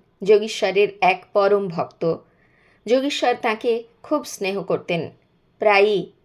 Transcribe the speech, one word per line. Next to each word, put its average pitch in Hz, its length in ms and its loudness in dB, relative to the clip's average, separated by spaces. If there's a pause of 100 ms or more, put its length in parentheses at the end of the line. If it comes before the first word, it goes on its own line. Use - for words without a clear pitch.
(240)
যোগেশ্বরের 208 640 2 (140)
এক 180 320 0
পরম 202 340 2
ভক্ত। 165 480 -6 (680)
যোগেশ্বর 262 560 0
তাঁকে 233 420 -4 (200)
খুব 196 200 -4
স্নেহ 196 400 -6
করতেন, 165 460 -4 (500)
প্রায়ই 208 520 2 (140)